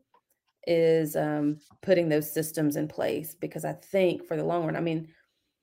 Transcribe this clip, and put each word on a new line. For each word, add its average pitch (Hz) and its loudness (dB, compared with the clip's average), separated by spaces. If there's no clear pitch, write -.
is, 165 4
um, 151 0
putting 175 2
those 151 2
systems 156 -2
in 156 -4
place, - -6
because 156 -10
I 156 -4
think 180 0
for 165 -4
the 151 -2
long 170 0
run, 156 -2
I - -2
mean, 165 -2